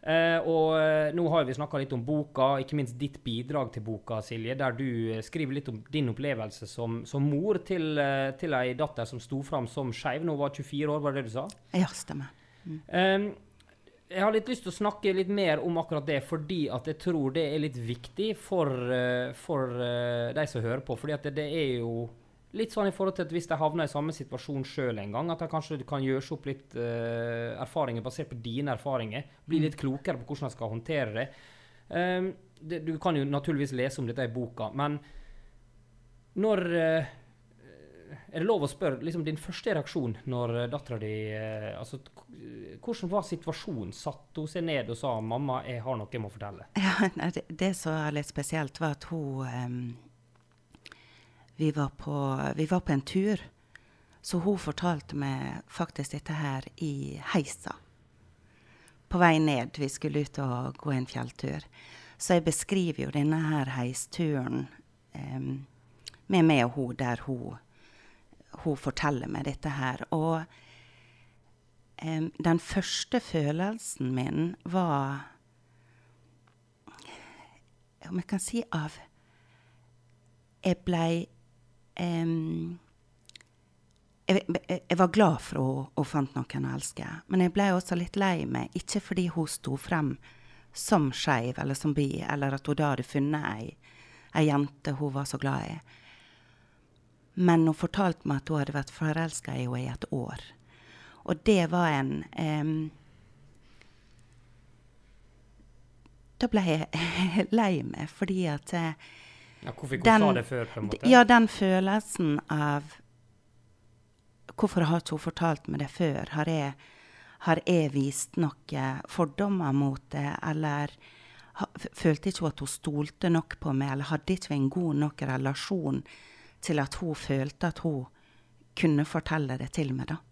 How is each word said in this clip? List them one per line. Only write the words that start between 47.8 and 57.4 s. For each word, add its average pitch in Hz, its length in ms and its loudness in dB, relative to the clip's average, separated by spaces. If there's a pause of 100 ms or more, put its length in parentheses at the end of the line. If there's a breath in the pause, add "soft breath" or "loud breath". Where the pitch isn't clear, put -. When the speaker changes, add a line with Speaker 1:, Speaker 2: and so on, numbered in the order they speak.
Speaker 2:
er 151 200 -2
litt 147 200 -2
spesielt 147 480 -4
var 156 120 0
at 139 120 -8
hun, 139 420 -6
ehm, 123 500 -6 (1600 loud breath)
vi 156 120 4
var 143 260 0
på, 139 580 -2
vi 156 120 0
var 180 140 2
på 160 120 -2
en 139 80 4
tur, 196 400 0 (800 soft breath)
så - 220 -2
hun 196 160 2
fortalte 156 580 -2
meg 135 500 -4
faktisk - 460 -6
dette 147 220 -6
her 139 280 -2 (140)
i 139 420 -6 (140)
heisa. - 400 -2 (1400 soft breath)